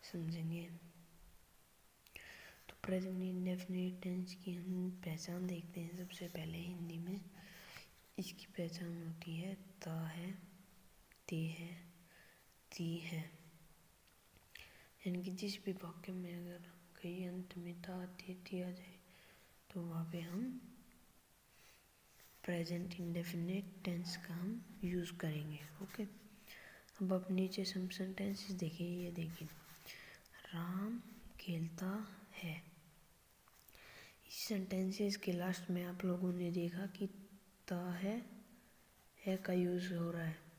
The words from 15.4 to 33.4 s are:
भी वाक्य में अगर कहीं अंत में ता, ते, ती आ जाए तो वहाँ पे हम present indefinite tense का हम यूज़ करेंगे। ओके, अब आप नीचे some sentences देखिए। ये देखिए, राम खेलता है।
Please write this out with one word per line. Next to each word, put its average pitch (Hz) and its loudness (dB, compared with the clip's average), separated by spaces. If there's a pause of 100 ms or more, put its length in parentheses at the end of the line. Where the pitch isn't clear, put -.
भी 196 4
वाक्य 170 -4
में 180 -2
अगर 175 -4 (440)
कहीं 180 0
अंत 180 -4
में 175 -4
ता, 180 -2
ते, 180 -8
ती 180 -2
आ 180 0
जाए - -10 (800)
तो 180 0
वहाँ 165 2
पे 175 0
हम 214 0 (1800)
present 175 2
indefinite 175 0
tense 175 2
का - -6
हम 196 -2
यूज़ 175 2
करेंगे। 151 0 (220)
ओके, - -4 (760)
अब 185 6
आप 185 4
नीचे 185 4
some 185 0
sentences 196 0
देखिए। 175 0
ये 175 0
देखिए, 165 -2 (1040)
राम 190 0 (380)
खेलता 180 2 (280)
है। 160 -2 (1600)